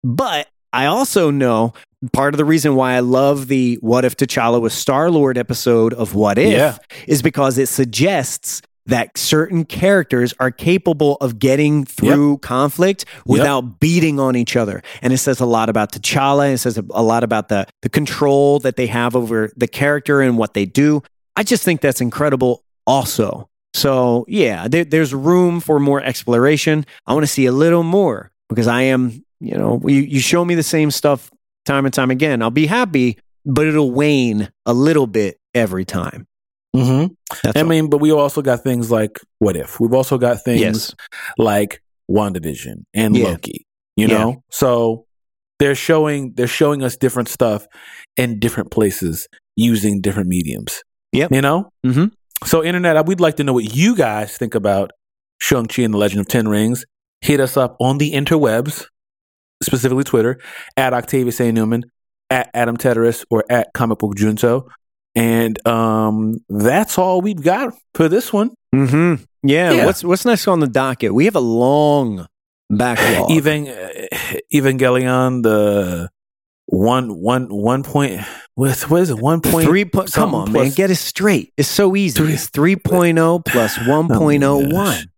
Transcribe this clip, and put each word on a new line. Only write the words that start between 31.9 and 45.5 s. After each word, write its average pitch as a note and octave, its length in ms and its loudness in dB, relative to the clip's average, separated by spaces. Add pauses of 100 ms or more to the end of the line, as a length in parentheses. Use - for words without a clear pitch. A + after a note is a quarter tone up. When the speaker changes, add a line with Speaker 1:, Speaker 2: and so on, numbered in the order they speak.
Speaker 1:
time B2+ 160 0
again. C3 320 0
I'll A2+ 80 0
be D3 160 0
happy, D#3 500 0 (300)
but D3 220 2
it'll D3+ 240 2
wane B2+ 580 0 (160)
a A#2+ 80 2
little C#3+ 320 2
bit G2+ 320 -2 (160)
every F#2+ 300 0
time. - 420 -8 (500)
Speaker 2:
Mm-hmm. C3 360 0 (300)
Speaker 1:
That's A2 140 -2
Speaker 2:
I D3 40 -10
Speaker 1:
all. D#3+ 60 0
Speaker 2:
mean, D#3+ 240 0
but D3 80 2
we D3+ 140 2
also C#3+ 280 0
got B2+ 220 -2
things A#2+ 280 -2
like A2 300 0 (200)
What G2 160 2
If. - 220 -10
We've A#2 140 0
also C3 240 0
got A#2+ 260 0
things A#2 180 0
Speaker 1:
Yes. A2 340 -2 (420)
Speaker 2:
like G#2 460 0 (280)
WandaVision E2+ 760 -4 (100)
and G#3+ 220 2
Speaker 1:
Yeah. A2+ 120 2
Speaker 2:
Loki, - 380 -10 (300)
you G#2+ 120 2
Speaker 1:
Yeah. A2+ 100 2
Speaker 2:
know? A#2 320 -2
So A#2 540 0 (540)